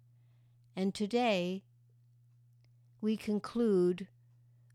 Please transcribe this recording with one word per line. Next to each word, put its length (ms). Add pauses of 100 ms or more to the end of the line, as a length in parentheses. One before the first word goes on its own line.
(760)
And 180
today, 680 (1400)
we 160
conclude 920 (680)